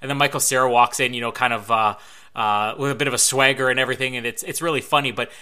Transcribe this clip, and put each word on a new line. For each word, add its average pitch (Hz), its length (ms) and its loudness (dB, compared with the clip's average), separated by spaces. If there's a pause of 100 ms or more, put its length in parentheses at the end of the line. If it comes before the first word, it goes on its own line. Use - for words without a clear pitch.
and 135 80 -8
then 139 80 -2
Michael 143 220 0
Cera 131 280 2
walks 120 320 4
in, 127 140 0
you 120 80 -6
know, 117 100 -4
kind 123 220 0
of, 107 160 -6
uh, 110 260 2 (400)
uh, 107 440 0
with 139 100 -2
a 135 60 -4
bit 143 120 -2
of 123 60 -2
a 120 60 -2
swagger 135 500 2
and 127 100 2
everything, 127 380 -2
and 117 80 -8
it's, 117 160 -6
it's 165 220 -8
really 156 180 -2
funny. 139 300 0
But 120 200 -6 (100)